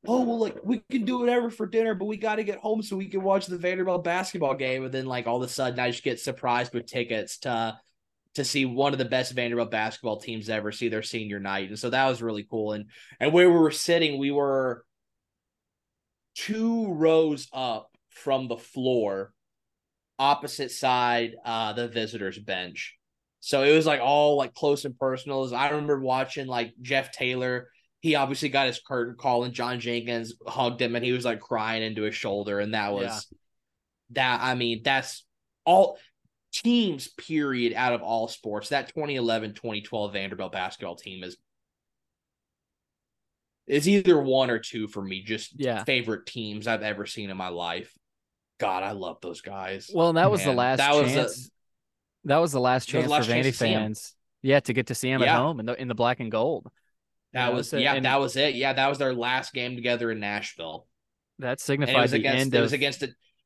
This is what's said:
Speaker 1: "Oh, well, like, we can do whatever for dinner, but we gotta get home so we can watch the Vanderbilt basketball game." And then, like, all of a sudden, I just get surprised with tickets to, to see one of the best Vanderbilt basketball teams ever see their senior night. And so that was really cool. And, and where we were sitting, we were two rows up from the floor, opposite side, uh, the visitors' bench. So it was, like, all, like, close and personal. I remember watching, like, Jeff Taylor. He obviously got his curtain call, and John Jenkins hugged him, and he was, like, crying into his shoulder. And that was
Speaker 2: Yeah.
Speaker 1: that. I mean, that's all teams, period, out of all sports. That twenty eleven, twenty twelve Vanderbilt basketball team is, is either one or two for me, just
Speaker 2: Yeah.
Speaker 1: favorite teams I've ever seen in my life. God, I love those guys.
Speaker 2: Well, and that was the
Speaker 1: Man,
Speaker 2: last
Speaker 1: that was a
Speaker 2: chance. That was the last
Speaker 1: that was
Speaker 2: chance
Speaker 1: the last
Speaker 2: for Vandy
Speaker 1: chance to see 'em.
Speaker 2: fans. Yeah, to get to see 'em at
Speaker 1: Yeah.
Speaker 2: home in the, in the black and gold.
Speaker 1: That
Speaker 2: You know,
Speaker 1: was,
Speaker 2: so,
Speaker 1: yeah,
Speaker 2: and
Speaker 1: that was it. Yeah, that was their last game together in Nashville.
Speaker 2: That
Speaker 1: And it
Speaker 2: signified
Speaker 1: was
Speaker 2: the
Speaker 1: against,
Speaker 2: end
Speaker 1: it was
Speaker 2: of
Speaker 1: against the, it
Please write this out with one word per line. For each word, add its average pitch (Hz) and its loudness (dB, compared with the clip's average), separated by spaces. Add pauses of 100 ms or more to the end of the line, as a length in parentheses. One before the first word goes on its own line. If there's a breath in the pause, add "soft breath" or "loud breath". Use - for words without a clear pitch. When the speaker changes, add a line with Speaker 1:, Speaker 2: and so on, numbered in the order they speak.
Speaker 1:
"Oh, 247 2
well, 233 -2
like, 214 -2
we 226 -2
can 247 -2
do 247 -2
whatever 240 0
for 220 -6
dinner, 220 0
but 190 -6
we 214 -4
gotta 214 -2
get 196 -4
home 220 0
so 202 -6
we 190 -6
can 196 -4
watch 190 2
the 180 -6
Vanderbilt 180 0
basketball 170 0
game." 131 -2
And 131 -6
then, 131 -4
like, 123 -4
all 120 2
of - -
a 127 -4
sudden, 127 -2
I 123 2
just - -8
get 123 -2
surprised 123 -2
with 120 -4
tickets 117 -4
to, 113 -2 (580)
to 143 -2
see 135 0
one 135 2
of 135 -2
the 131 0
best 127 -2
Vanderbilt 120 -2
basketball 110 -4
teams 110 -8
ever 107 -2
see 117 -4
their 110 -2
senior 107 -6
night. 98 -4
And 110 -12
so 120 -6
that 135 2
was 120 0
really 107 -4
cool. 107 -4
And, 104 -8 (300 loud breath)
and 143 2
where 180 10
we 175 8
were 156 6
sitting, 165 2
we 139 2
were 135 0 (1500)
two 220 -2
rows 160 4
up 120 -6 (200)
from 131 -2
the 117 -6
floor, 110 -2 (880)
opposite 139 0
side, 120 2 (100)
uh, 113 -2
the 120 -4
visitors' 107 -6
bench. 90 -8 (460)
So 135 0
it 147 8
was, 156 6
like, 147 2
all, 147 6
like, 131 -2
close 143 0
and 127 -8
personal. 131 -2
I 139 2
remember 147 0
watching, 131 -2
like, 117 -4
Jeff 135 -2
Taylor. 127 -4 (300 soft breath)
He 156 4
obviously 139 0
got 135 2
his 123 -4
curtain 123 -4
call, 123 0
and 123 -6
John 123 -4
Jenkins 117 -4 (100)
hugged 120 -2
him, 117 0
and 120 -2
he 123 0
was, 123 -2
like, 117 0
crying 110 -2
into 107 -4
his 107 -2
shoulder. 101 -4
And 104 -2
that 104 0
was 107 -4
Speaker 2:
Yeah. - -20 (720)
Speaker 1:
that. 127 0
I 127 0
mean, 117 -2
that's 135 -2 (400)
all 185 6 (520 loud breath)
teams, 214 0
period, 131 -2
out 123 2
of 117 -2
all 113 -2
sports. 104 -8
That 135 -2
twenty 147 -4
eleven, 113 0
twenty 107 -8
twelve 104 -4
Vanderbilt 95 -6
basketball 92 -8
team 92 -14
is, 90 -12 (2250)
is 143 2
either 185 8
one 131 2
or 113 0
two 110 -6
for 104 -10
me, 95 -8
just 107 -8
Speaker 2:
Yeah. 117 -2
Speaker 1:
favorite 113 -2
teams 107 -8
I've 110 0
ever 104 -4
seen 101 -10
in 95 -10
my 92 -6
life. 87 -8 (600)
God, 95 -2
I 101 -4
love 92 -8
those 87 -10
guys. 98 -10
Speaker 2:
Well, 170 4
and 165 2
that 190 6
was 202 2
the - 0
Speaker 1:
Man, 127 2
Speaker 2:
last 127 2
Speaker 1:
that 143 6
was 131 4
a - 0
Speaker 2:
chance. 127 -2 (760)
That 139 4
was 165 2
the 135 0
last 127 2
Speaker 1:
that 127 2
was - 4
Speaker 2:
chance - 2
Speaker 1:
the 147 0
last 127 4
Speaker 2:
for 117 2
Vandy - 4 (100)
Speaker 1:
chance - 2
to 123 0
see 110 2
'em. 110 0
Speaker 2:
fans. 107 -8 (280)
Yeah, 135 6
to 131 -2
get 120 0
to 123 -6
see 127 -2
'em 131 2
at 123 6
Speaker 1:
Yeah. 151 6
Speaker 2:
home 139 0
in 110 -6
the, 123 -4
in 127 -6
the 120 -4
black 120 2
and 113 -6
gold. 117 0 (640)
Speaker 1:
That 127 0
Speaker 2:
You 123 2
know, 123 0
Speaker 1:
was, 120 -4
Speaker 2:
so, 147 -2
Speaker 1:
yeah, 135 4
Speaker 2:
and 135 0
Speaker 1:
that 135 4
was 127 -2
it. 143 2
Yeah, 131 0
that 135 2
was 139 -2
their 131 0
last 123 -2
game 123 -6
together 117 0
in 110 -4
Nashville. 101 -6 (500)
Speaker 2:
That 131 -8
Speaker 1:
And 123 -2
it - -8
Speaker 2:
signified 135 2
Speaker 1:
was 120 2
Speaker 2:
the 120 2
Speaker 1:
against, 131 2
Speaker 2:
end 127 0
Speaker 1:
it 120 6
was 117 2
Speaker 2:
of 147 0
Speaker 1:
against 135 -2
the, 139 -4
it - -16 (300)